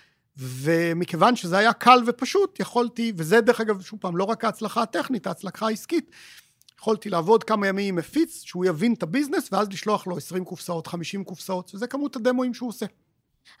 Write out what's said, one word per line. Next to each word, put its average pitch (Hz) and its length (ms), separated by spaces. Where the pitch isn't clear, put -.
ומכיוון 165 1000
שזה 180 220
היה 220 140
קל 247 340
ופשוט, 262 540
יכולתי, 233 560
וזה 165 240
דרך 233 200
אגב, 208 220
שוב 214 180
פעם, 175 160
לא 190 80
רק 220 200
ההצלחה 220 380
הטכנית, 247 440
ההצלחה 190 400
העסקית, 220 440
יכולתי 214 260
לעבוד 180 340
כמה 208 240
ימים 196 200
עם 185 80
מפיץ, 294 480
שהוא 180 200
יבין 185 280
את - 100
הביזנס, 269 500
ואז 202 160
לשלוח 202 380
לו 180 100
עשרים 180 280
קופסאות, 170 420
חמישים 175 380
קופסאות, 185 500
וזה 208 120
כמות 277 300
הדמוים 247 380
שהוא 247 140
עושה. 208 180